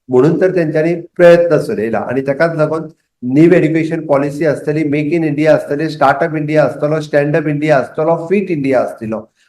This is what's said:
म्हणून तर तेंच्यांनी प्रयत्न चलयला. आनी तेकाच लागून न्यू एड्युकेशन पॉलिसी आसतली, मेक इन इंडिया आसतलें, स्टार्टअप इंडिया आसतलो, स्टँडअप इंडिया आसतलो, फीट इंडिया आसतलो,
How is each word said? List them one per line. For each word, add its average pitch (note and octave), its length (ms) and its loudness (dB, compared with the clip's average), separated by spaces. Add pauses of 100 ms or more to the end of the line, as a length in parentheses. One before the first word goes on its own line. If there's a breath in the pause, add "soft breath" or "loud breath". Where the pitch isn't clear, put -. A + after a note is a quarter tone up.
म्हणून C3 320 2
तर F#3 140 2
तेंच्यांनी D#3 380 0
प्रयत्न E3+ 640 4
चलयला. A2 400 -4
आनी C3 240 -4
तेकाच D3 360 -2
लागून D#3 240 -2 (420)
न्यू C#3+ 280 4
एड्युकेशन D#3+ 540 0
पॉलिसी C#3+ 400 -2
आसतली, D3+ 380 -2
मेक D3 300 -2
इन E3+ 100 0
इंडिया D3+ 300 2
आसतलें, D3 360 -2
स्टार्टअप D3+ 460 0
इंडिया D3+ 280 0
आसतलो, D3 380 -2
स्टँडअप D3+ 460 0
इंडिया D3+ 300 0
आसतलो, D#3+ 520 -2
फीट F#3+ 220 0
इंडिया C3+ 300 0
आसतलो, A2 400 -8 (280)